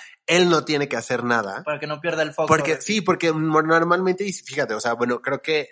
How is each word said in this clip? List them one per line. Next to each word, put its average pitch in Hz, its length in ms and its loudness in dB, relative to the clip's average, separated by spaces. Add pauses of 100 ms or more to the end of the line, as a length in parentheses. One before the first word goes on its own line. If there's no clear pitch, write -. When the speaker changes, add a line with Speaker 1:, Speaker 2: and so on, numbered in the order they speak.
(260)
Speaker 1:
él 175 240 4
no 156 140 4
tiene 147 240 -2
que 127 80 -4
hacer 120 280 -2
nada. 113 400 0
Speaker 2:
Para 147 160 -6
que 151 60 -8
no 151 140 -8
pierda 160 220 -2
el 151 120 -2
foco 156 120 0
Speaker 1:
Porque, 156 300 4
Speaker 2:
de - 60 -8
Speaker 1:
sí, 208 180 -2
porque 170 320 0
mo-, 156 300 2
normalmente, 175 640 2
y 196 80 -4
fíjate, 131 420 -4
o 107 60 -4
sea, 120 140 0
bueno, 120 280 -2
creo 135 200 -4
que 151 300 -2